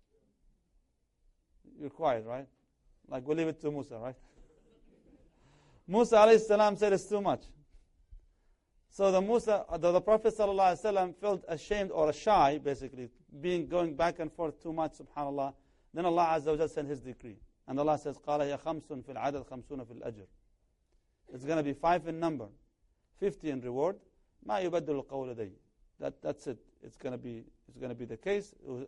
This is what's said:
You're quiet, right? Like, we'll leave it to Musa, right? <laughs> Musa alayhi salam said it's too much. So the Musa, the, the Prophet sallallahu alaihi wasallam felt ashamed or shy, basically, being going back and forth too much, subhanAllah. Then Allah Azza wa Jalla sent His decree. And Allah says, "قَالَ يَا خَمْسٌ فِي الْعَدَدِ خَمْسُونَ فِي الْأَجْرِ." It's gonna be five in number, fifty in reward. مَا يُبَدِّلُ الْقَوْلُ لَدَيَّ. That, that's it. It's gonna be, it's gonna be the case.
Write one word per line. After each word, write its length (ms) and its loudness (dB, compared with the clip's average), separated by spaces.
You're 120 -10
quiet, 340 0
right? 220 -10
Like, 200 -8
we'll 100 0
leave 100 0
it 140 -6
to 80 -2
Musa, 300 -8
right? 160 -10
<laughs> 920 -20
Musa 280 4
alayhi 240 12
salam 360 4
said 180 2
it's 140 0
too 140 0
much. 220 0
So 220 2
the 100 4
Musa, 440 0
the, 120 4
the 100 4
Prophet 360 4
sallallahu 380 4
alaihi 80 -12
wasallam 320 0
felt 320 -2
ashamed 440 -4
or 220 4
shy, 460 4
basically, 500 -6
being 280 -2
going 280 0
back 240 0
and 120 -6
forth 300 -6
too 120 -8
much, 240 -4
subhanAllah. 560 -6
Then 120 -4
Allah 340 2
Azza 80 -4
wa 100 2
Jalla 120 0
sent 200 -6
His 120 -6
decree. 360 -16
And 120 -4
Allah 180 2
says, 200 -8
"قَالَ 240 -2
يَا 180 -2
خَمْسٌ 280 -6
فِي 280 -12
الْعَدَدِ 320 -4
خَمْسُونَ 380 -12
فِي 160 -18
الْأَجْرِ." 240 -12
It's 120 -16
gonna 180 0
be 100 -2
five 340 0
in 120 -8
number, 280 -4
fifty 300 -4
in 120 -4
reward. 340 -2
مَا 140 0
يُبَدِّلُ 440 -2
الْقَوْلُ 300 -8
لَدَيَّ. 160 -8
That, 220 -8
that's 260 -6
it. 120 -8
It's 140 -20
gonna 200 -8
be, 280 -12
it's 100 -20
gonna 180 -10
be 100 -10
the 120 -10
case. 360 -4